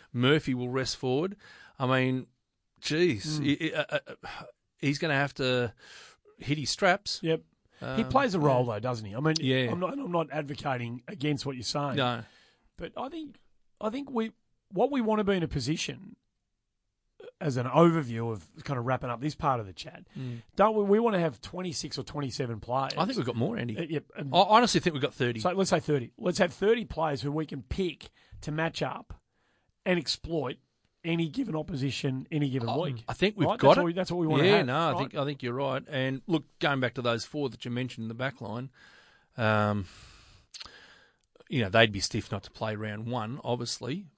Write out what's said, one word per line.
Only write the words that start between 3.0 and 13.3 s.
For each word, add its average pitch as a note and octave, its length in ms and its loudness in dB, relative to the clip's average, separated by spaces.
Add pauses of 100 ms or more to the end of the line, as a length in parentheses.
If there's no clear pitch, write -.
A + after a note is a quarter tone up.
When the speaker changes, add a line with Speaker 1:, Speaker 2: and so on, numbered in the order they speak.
Speaker 2:
Mm. C#3+ 40 0
Speaker 1:
he, C#3+ 120 2
he, D#3+ 180 -4
uh, D3+ 160 -2
uh, D3 100 0 (800)
he's C#3+ 200 2
gonna D#3 160 0
have C#3 200 0
to B2+ 380 0 (640)
hit D3 220 -2
his C3+ 100 -4
straps. - 540 2
Speaker 2:
Yep. D#3+ 180 0 (380)
He A#2+ 60 -8
Speaker 1:
Um, C3 240 -2
Speaker 2:
plays B3+ 260 4
a F3+ 40 0
role, C3 280 4
Speaker 1:
yeah. A2+ 60 -2
Speaker 2:
though, G#2 80 -4
doesn't A#2 240 -4
he? G2+ 100 -10
I A#2+ 40 -4
mean, D#3 200 2
Speaker 1:
Yeah. C3 320 2
Speaker 2:
I'm F3 80 -2
not, F3+ 140 -2
I'm - 180 -6
not E3 200 0
advocating C3 760 -6
against D3 380 -2
what C#3 100 -6
you're B2 80 -10
saying. C#3+ 320 -4
Speaker 1:
No. B2 280 0 (540)
Speaker 2:
But - 180 -10
I C4 140 -6
think, D#4+ 280 -12 (440)